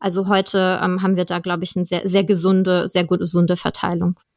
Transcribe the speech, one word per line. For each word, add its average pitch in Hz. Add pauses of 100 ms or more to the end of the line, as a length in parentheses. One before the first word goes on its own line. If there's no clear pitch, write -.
also 190
heute, 190
ähm, 180
haben 190
wir 180
da, 175
glaube 175
ich, -
eine 180
sehr, 175
sehr 190
gesunde, 185
sehr 175
gut, 175
gesunde 175
Verteilung. 175 (180)